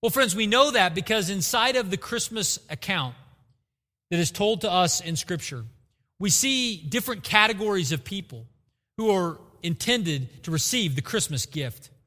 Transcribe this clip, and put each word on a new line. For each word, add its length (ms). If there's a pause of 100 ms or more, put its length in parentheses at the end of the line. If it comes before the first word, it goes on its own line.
Well, 100
friends, 260
we 100
know 240
that 240
because 340
inside 460
of 160
the 60
Christmas 640 (100)
account 460 (960)
that 80
is 100
told 300
to 100
us 300
in 160
Scripture, 480 (560)
we 100
see 460
different 480
categories 680
of 140
people 420 (520)
who 120
are 300 (240)
intended 800
to 80
receive 420
the 80
Christmas 420
gift. 460 (160)